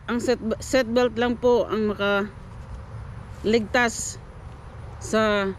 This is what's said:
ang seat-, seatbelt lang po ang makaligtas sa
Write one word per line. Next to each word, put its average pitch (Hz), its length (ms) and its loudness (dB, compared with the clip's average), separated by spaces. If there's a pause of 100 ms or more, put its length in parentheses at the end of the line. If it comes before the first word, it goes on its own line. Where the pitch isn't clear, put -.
ang 240 160 -2
seat-, 226 400 0
seatbelt 240 560 2
lang 240 240 2
po 240 240 6
ang 208 320 0
makaligtas - 2250 -2 (800)
sa 208 480 2 (100)